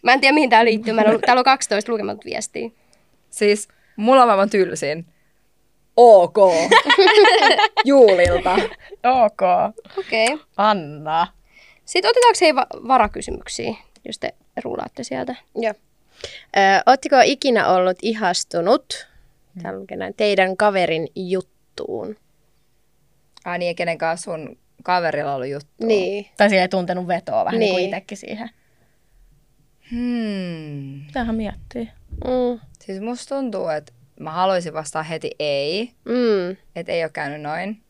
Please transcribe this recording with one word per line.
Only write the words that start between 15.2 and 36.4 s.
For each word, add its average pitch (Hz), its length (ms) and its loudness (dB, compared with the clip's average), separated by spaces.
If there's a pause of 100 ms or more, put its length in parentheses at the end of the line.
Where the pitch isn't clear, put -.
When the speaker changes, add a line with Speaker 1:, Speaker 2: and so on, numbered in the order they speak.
Speaker 4:
Joo. 226 180 -4 (840)
Ö, - 20 4 (260)
ootteko 269 380 2
ikinä 233 440 2
ollut 185 340 0
ihastunut? 208 1080 -4 (540)
Täällä 190 180 -12
lukee 196 180 -14
näin, 196 160 -10
teidän 190 440 0
kaverin 170 580 0
juttuun. 190 1000 -10 (1300)
Speaker 2:
Ai 175 140 -8
niin, 175 80 -4
ja 170 60 -4
kenen 170 240 -6
kanssa 165 340 -6
sun 156 260 -12 (260)
kaverilla 151 520 -2
ollut 131 120 -6
juttu? 147 380 -10
Speaker 4:
Niin. 202 420 -2 (100)
Speaker 3:
Tai 208 120 4
silleen 190 200 2
tuntenut 180 380 -4
vetoa 165 380 -2
vähän 226 140 -2
niinku 196 180 0
Speaker 4:
Niin. 180 120 -2
Speaker 3:
itekin 196 280 -12
siihen. 226 320 -14 (1400)
Speaker 2:
Hmm. 175 1120 -8
Speaker 3:
Mitähän 226 300 -6
miettii? 220 540 -10 (360)
Speaker 4:
Mm. 247 340 -2 (200)
Speaker 2:
Siis 190 220 -14
musta 240 340 -10
tuntuu, 220 340 -6
että 151 240 -8 (260)
mä 156 120 -12
haluaisin 180 420 -2
vastaa 156 300 -8
heti 160 360 -8
ei. 151 520 -4 (140)
Speaker 4:
Mm. 214 520 -2 (180)